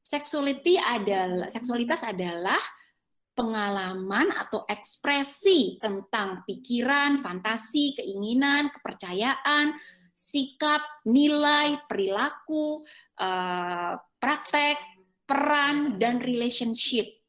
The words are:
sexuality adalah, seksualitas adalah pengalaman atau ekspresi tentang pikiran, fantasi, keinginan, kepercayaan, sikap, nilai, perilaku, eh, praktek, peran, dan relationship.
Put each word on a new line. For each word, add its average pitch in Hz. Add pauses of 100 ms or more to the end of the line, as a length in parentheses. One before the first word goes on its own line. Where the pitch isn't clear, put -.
sexuality 285
adalah, 196
seksualitas 240
adalah 180 (760)
pengalaman 202
atau -
ekspresi 277
tentang 196
pikiran, 277
fantasi, 226
keinginan, 262
kepercayaan, 269 (320)
sikap, 294 (240)
nilai, 294
perilaku, 285 (400)
eh, 180 (240)
praktek, 294 (280)
peran, 294
dan 240
relationship. 240 (200)